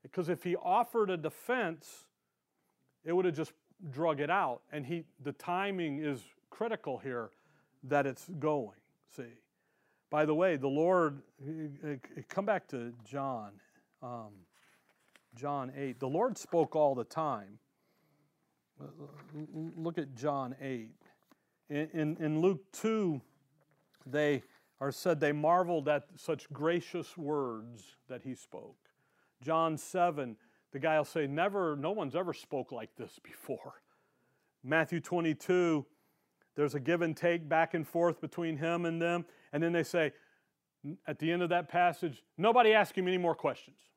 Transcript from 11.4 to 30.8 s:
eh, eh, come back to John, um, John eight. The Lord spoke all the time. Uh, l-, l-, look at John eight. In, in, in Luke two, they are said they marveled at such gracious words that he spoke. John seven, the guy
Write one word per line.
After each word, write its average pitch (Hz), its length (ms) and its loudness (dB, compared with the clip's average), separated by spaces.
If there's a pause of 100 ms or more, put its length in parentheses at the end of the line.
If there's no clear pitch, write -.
eh, 151 460 -8
eh, 131 340 -12
come 202 180 -4
back 202 240 -2
to 120 240 -8 (120)
John, 127 480 -6 (500)
um, 117 280 -12 (1040)
John 135 400 -4
eight. 135 240 -6
The 131 100 -2
Lord 202 280 2
spoke 160 380 2
all 147 180 6
the 120 120 -2
time. 110 540 -6 (1200)
Uh, 139 80 -14 (120)
l-, 143 100 -16 (460)
l-, 160 220 -8
look 165 200 -4
at 139 160 -6
John 135 480 -2
eight. 120 300 -8 (760)
In, 147 240 -2
in, 156 240 0
in 156 240 0
Luke 190 200 2 (120)
two, 202 480 0 (840)
they 147 380 2 (380)
are 139 100 -2
said 160 280 0
they 147 120 4
marveled 165 560 4
at 147 200 2 (100)
such - 340 -6
gracious 165 680 -2
words 120 800 -6 (140)
that 123 140 -10
he 127 120 -8
spoke. - 440 -16 (600)
John 160 360 2
seven, 147 600 0 (340)
the 139 80 -8
guy 156 180 2